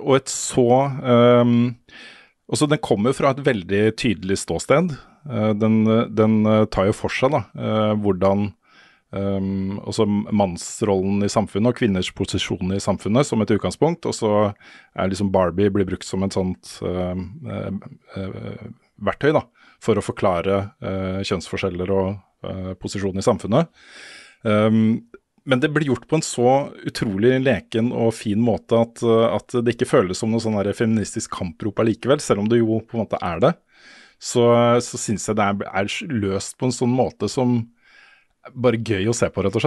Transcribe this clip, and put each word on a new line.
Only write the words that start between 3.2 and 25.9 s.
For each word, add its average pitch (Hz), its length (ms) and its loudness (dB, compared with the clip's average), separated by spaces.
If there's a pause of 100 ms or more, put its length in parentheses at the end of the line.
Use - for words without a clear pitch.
et 131 140 -4
veldig 101 400 0 (100)
tydelig 95 460 -2
ståsted. 143 500 0 (380)
Eh, 110 260 0
den, 110 220 2 (340)
den, 110 320 4
eh, 107 240 4
tar 95 220 0
jo 107 80 0
for - 160 -6
seg, 135 180 0
da, 131 140 -2 (100)
eh, 107 380 -2 (100)
hvordan, 98 460 2 (640)
ehm, 98 720 -4
altså, 110 180 -2 (320)
mannsrollen 98 880 0
i 101 80 -2
samfunnet 107 400 0
og - 80 -8
kvinners 95 320 0
posisjon 95 640 -4
i 98 80 -4
samfunnet 110 460 0
som 107 160 0
et 104 100 2
utgangspunkt, 123 540 -2
og 104 100 -4
så 107 140 0 (160)
er - 640 -8
liksom 98 180 -2
Barbie 95 400 2
blir 98 160 0
brukt 92 160 -8
som 95 240 -4
et 95 80 -6
sånt, 92 480 -6
ehm, 90 420 -4 (220)
eh, 101 240 -8 (480)
eh, 107 500 -12 (300)
verktøy, 104 400 0
da, - 60 -4 (340)
for 110 160 0
å 101 80 0
forklare, 95 560 0 (240)
eh, 95 400 -4
kjønnsforskjeller 92 720 -4
og, 95 200 0 (280)
eh, 92 380 -8
posisjon 98 340 -6
i 95 80 -4
samfunnet. 120 480 0 (720)
Ehm, 110 600 2 (440)
men 127 140 2
det 156 80 2
blir 151 160 0
gjort 127 240 -2